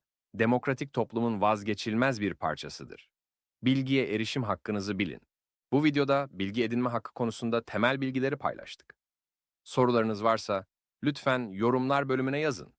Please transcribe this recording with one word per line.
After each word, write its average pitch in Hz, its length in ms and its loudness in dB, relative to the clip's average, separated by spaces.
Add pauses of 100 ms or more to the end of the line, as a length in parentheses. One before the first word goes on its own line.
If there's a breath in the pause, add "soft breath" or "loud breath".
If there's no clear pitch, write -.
(340)
demokratik 123 580 0
toplumun 113 480 0
vazgeçilmez 107 800 0
bir 95 140 -2
parçasıdır. - 760 -8 (520)
Bilgiye 131 520 2
erişim 110 280 -2
hakkınızı 101 560 -2
bilin. 78 220 -2 (520)
Bu 143 120 4
videoda 139 460 2
bilgi 101 340 -2
edinme 120 240 0
hakkı 120 240 -6
konusunda 117 520 -2
temel 123 360 0
bilgileri 131 360 -2
paylaştık. - 580 -8 (680)
Sorularınız 113 600 2
varsa 107 420 0 (360)
lütfen 127 480 0
yorumlar 127 580 2
bölümüne 131 300 0
yazın. 127 400 -4